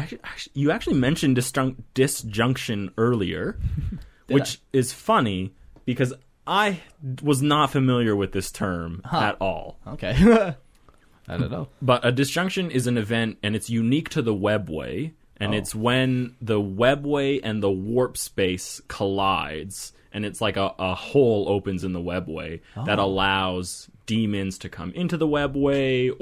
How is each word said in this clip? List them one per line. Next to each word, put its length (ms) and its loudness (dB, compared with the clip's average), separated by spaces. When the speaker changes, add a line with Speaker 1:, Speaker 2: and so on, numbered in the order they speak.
Speaker 1:
I, 80 -14
you 200 2
actually 260 0
mentioned 400 2
disjun-, 380 0
disjunction 1040 0
earlier, 600 0
Speaker 2:
<laughs> 340 -14
Did 80 2
Speaker 1:
which 220 2
Speaker 2:
I? 40 2
Speaker 1:
is 140 2
funny 640 0
because 260 0
I 340 2
was 180 4
not 300 4
familiar 440 2
with 180 0
this 200 -4
term 540 -4
Speaker 2:
Huh. 140 -2
Speaker 1:
at 200 0
all. 460 -4
Speaker 2:
Okay. 280 -6
<laughs> 400 6
I 120 -8
don't 120 -2
know. 180 -8
Speaker 1:
But 240 2
a 80 4
disjunction 580 0
is 160 0
an 120 2
event, 440 -2
and 140 0
it's 140 -6
unique 400 0
to 100 -2
the 140 0
Webway, 800 -2
and 160 -2
Speaker 2:
Oh. 20 2
Speaker 1:
it's 180 -4
when 680 2
the 180 2
Webway 840 2
and 200 -2
the 80 4
warp 480 0
space 680 -2
collides, 1040 -2
and 120 -4
it's 160 -8
like 160 0
a, 220 -2
a 160 -2
hole 540 2
opens 340 -2
in 100 -4
the 80 -4
Webway 600 -6
that 140 2
Speaker 2:
Oh. 60 2
Speaker 1:
allows 840 0
demons 520 -2
to 100 -12
come 240 -10
into 240 -2
the 100 2
Webway 840 2